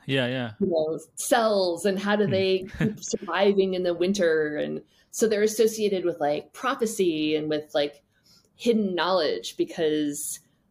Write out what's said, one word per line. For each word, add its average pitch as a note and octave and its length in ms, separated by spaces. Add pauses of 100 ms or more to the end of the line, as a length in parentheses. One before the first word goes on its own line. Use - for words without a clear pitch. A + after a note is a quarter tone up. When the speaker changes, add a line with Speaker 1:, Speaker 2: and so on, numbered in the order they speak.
Speaker 1:
Yeah, C3+ 180
yeah. B2 340
Speaker 2:
you G3 80
know, D#3+ 320 (160)
cells, G3+ 680
and G3 140
how G3+ 160
do G#3 100
Speaker 1:
Hmm. G3 60
Speaker 2:
they F#3+ 420
Speaker 1:
<laughs> - 60
Speaker 2:
keep G#3+ 240
surviving F#3+ 720
in F3+ 80
the F3 100
winter? E3+ 640
And D3+ 240 (300)
so - 160
they're G#3 160
associated G#3+ 600
with, E3+ 140
like, D3 340
prophecy F#3 840
and D3+ 120
with, D3+ 280
like, D3 260 (540)
hidden G#3+ 400
knowledge D#3+ 600
because D3+ 840 (320)